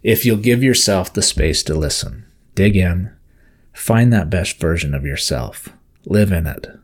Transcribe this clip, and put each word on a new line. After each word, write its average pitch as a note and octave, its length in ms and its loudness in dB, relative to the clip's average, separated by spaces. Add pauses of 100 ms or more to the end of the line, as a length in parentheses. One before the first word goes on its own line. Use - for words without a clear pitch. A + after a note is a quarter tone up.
If A2 220 0
you'll A2+ 120 4
give A#2+ 260 2
yourself G#2 480 2
the - 120 -2
space - 400 0
to D#2 100 -4
listen, - 520 -4 (280)
dig G2+ 220 2
in, F2+ 360 0 (600)
find A#2 400 2
that E2+ 160 0
best - 300 -4
version D#2+ 340 -2
of C#2 120 -4
yourself, - 640 -6 (360)
live G2+ 260 2
in E2 140 0
it - 220 -10 (160)